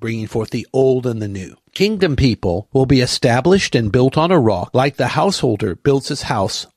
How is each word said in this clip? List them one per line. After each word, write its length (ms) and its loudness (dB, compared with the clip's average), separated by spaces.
bringing 260 -6
forth 240 -4
the 220 -6
old 340 2
and 160 -4
the 60 -4
new? 260 -10
Kingdom 440 0
people 560 0
will 140 2
be 140 4
established 760 0
and 160 0
built 260 2
on 140 2
a 80 4
rock, 320 0
like 240 0
the 120 -2
householder 680 -2
builds 320 0
his 140 -8
house 440 -4